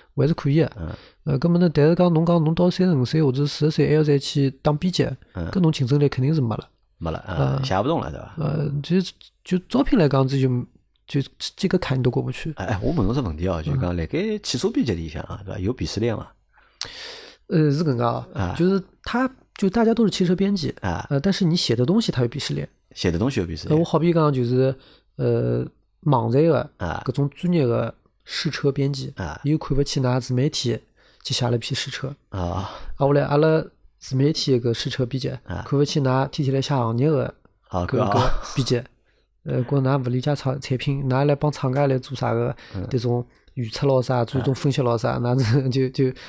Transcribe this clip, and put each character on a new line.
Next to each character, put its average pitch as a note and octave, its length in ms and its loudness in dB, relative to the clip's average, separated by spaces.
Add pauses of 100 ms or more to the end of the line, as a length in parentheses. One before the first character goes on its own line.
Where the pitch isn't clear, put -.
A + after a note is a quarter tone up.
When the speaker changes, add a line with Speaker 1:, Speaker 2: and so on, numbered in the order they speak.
(140)
Speaker 1:
还 C#3 140 2
是 E3 60 2
可 - 140 -4
以 D3 120 4
个。 C#3 180 2
Speaker 2:
嗯。 E2 120 -6 (340)
Speaker 1:
呃， C3+ 160 0
咾 E3+ 80 2
么 E3+ 100 4
呢？ F3+ 160 6
但 D3 140 6
是 E3+ 80 4
讲 F3 160 4
侬 D#3+ 120 4
讲 E3+ 200 4
侬 D#3+ 100 2
到 F3+ 160 4
三 F#3 160 2
十 F3+ 80 4
五 C3 100 4
岁 - 200 2
或 C3 80 4
者 C#3 120 0
四 D3 200 -2
十 D#3 80 4
岁 C#3+ 160 2
还 C#3+ 60 4
要 D#3 100 4
再 D3 120 4
去 C#3 360 0 (100)
当 D3+ 140 2
编 F3+ 160 -2
辑， D3 100 2 (300)
Speaker 2:
嗯。 A#2+ 180 -6
Speaker 1:
搿 F#3+ 80 -2
侬 E3 140 4
竞 C#3 120 -2
争 C3 140 2
力 C#3+ 100 4
肯 C3 160 -4
定 C#3+ 80 2
是 D#3+ 80 0
没 A2+ 140 0
了。 - 140 -10 (300)
Speaker 2:
没 E2 120 -6
了， D#2+ 100 -4
啊， D2 380 -2
Speaker 1:
呃， C2+ 60 -4
Speaker 2:
写 F#2 180 -2
不 A#2+ 60 0
动 D#3+ 120 0
了， - 80 -6
对 D2 120 -12
吧？ - 180 -16
Speaker 1:
呃， D3 320 -2 (140)
就， F3 120 0 (460)
就 F3+ 160 0 (100)
招 B3+ 140 2
聘 C#4 160 4
来 D#3 100 6
讲， C3+ 200 2
这 C3+ 120 0
就， C3 80 4 (580)
就 C#3 220 -4 (260)
这 - 140 -2
个 F3+ 80 0
坎 C3 220 -2
你 B2+ 40 0
都 B2+ 80 2
过 B2+ 120 0
不 B2+ 100 -6
去。 - 240 -8
Speaker 2:
哎， G2 80 -8
哎， F#2+ 180 -4
我 A#2 100 0
问 C#3+ 120 2
侬 G2 80 2
只 C#3 80 -2
问 F2+ 160 -4
题 E2+ 100 -4
哦， F2 160 -2
Speaker 1:
嗯。 - 20 -6
Speaker 2:
就 C3+ 140 -2
讲 F2 160 -2
辣 E2+ 120 -4
盖 G#3+ 320 -4
汽 - 180 -6
车 D4 140 -2
编 A#3 160 0
辑 G#2+ 80 0
里 E2 120 -6
向 - 180 -10
啊， F2 200 -12
对 F#2+ 80 -12
吧？ G2+ 60 -10
有 F#2+ 160 -2
鄙 - 100 -6
视 E2 160 -4
链 A2 160 -2
吗？ - 120 -12 (1200)
Speaker 1:
呃， D#3 220 2
是 D3 140 0
搿 D#3+ 40 0
能 B2+ 100 0
介 A#2+ 60 0
啊， A#2+ 280 -2
Speaker 2:
啊。 F#2+ 240 -2
Speaker 1:
就 E3 100 2
是 F#3+ 160 2 (200)
他， B3+ 280 -2 (260)
就 G3 120 2
大 A3+ 160 2
家 A3+ 80 4
都 A3+ 120 2
是 G3 60 2
汽 - 140 0
车 F3+ 100 2
编 G3 220 0
辑， D3 240 -4
Speaker 2:
啊。 E2 300 -4
Speaker 1:
呃， C#3 100 0
但 F#3+ 100 0
是 F#3+ 140 0
你 E3 100 4
写 B2+ 220 0
的 A#2+ 80 2
东 F3+ 160 2
西 A3+ 100 -2
它 C3 120 0
有 A#2+ 60 2
鄙 - 100 -10
视 C#3 160 -6
链。 - 120 -6 (280)
Speaker 2:
写 - 160 -2
的 E2 80 0
东 A#2 120 0
西 C3 100 -2
有 F2+ 60 -2
鄙 E2 80 -8
视 - 140 -12
链。 D3+ 80 2
Speaker 1:
呃， - 20 4
我 E3+ 60 2
好 E3 140 0
比 E3+ 160 2
讲 D#3 180 2
就 B2+ 120 0
是， B2+ 300 0 (420)
呃， A#2+ 500 0 (360)
网 A#2+ 280 2
站 C3+ 120 4
的 D3 360 2
Speaker 2:
啊。 E2 260 -4
Speaker 1:
搿 B2+ 80 -4
种 C#3 160 0
专 F3 240 -4
业 D#3 140 2
的 A#2 260 -2 (320)
试 - 240 -6
车 C#3 240 0
编 C#3 180 0
辑， C3+ 260 -8
Speaker 2:
啊。 D#2+ 280 -8
Speaker 1:
伊 C#3+ 60 0
又 D#3 80 2
看 - 180 -2
勿 C3+ 60 4
起 C#3+ 180 -2
㑚 B2+ 180 2
自 B2+ 140 -4
媒 B2+ 160 2
体 A#2+ 300 -4 (440)
去 - 120 -6
写 B2 160 -2
了 A#2+ 80 2
篇 A#2 160 -6
试 - 160 -6
车。 C#3 240 -8 (160)
Speaker 2:
啊。 G2 100 -6
Speaker 1:
啊， F#2 300 -4 (240)
后 C#3+ 180 2
来 C#3+ 120 2
阿 C#3+ 120 0
拉 D#3+ 260 4 (360)
自 - 180 -6
媒 C#3 160 4
体 C3+ 260 2
搿 A#2+ 140 0
试 - 160 -4
车 B2+ 160 -2
编 B2 160 -4
辑， C3 80 -4 (160)
Speaker 2:
啊。 - 240 -8
Speaker 1:
看 C#3 100 2
勿 C#3+ 60 4
起 D3 160 0
㑚 C3 300 2
天 D#3 140 -2
天 C3 100 0
来 C3+ 80 0
写 C#3+ 120 -2
行 A#2 220 0
业 C#3 140 2
的 C3 240 0 (340)
搿， - 80 -4
Speaker 2:
啊， F2+ 100 -2
搿 - 140 0
啊。 G#2 100 2
Speaker 1:
搿 - 460 2
编 B2+ 100 2
辑。 A#2+ 160 0 (640)
呃， C3 160 -2
觉 C3 160 -2
㑚 C3+ 240 0
勿 B2 60 -4
理 B2+ 140 0
解 D3 120 0
产， C3+ 240 -2
产 C3 200 -4
品， C#3 320 -4
㑚 C3+ 160 2
来 C#3+ 80 4
帮 D3 180 0
厂 C3+ 180 -2
家 C#3 160 2
来 C3 120 2
做 B2+ 180 -10
啥 A#2 160 -2
个， A#2+ 240 -2 (180)
Speaker 2:
嗯。 F#2+ 140 -6
Speaker 1:
迭 B2+ 100 0
种 A#2+ 280 -2 (260)
预 A#2+ 160 -6
测 - 180 -4
咯 C3 160 4
啥， B2 220 0
做 B2+ 160 -4
种 C3 140 0
分 C#3 180 0
析 C#3 80 -2
咯 A#2+ 160 2
啥， A#2+ 160 -2
Speaker 2:
啊。 B2+ 60 -4
Speaker 1:
那 A#2+ 160 0
这 C3 340 2
<laughs> - 0 -
就， C3 220 0
就 C3 280 0 (100)